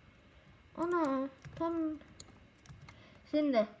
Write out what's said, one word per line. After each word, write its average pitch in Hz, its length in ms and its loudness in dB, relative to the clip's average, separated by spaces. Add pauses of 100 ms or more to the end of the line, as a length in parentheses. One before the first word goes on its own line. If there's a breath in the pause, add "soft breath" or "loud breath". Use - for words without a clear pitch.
(760 soft breath)
Ana 302 520 2 (300)
tam. 330 160 0 (1600 loud breath)
Şimdi 277 360 4 (140)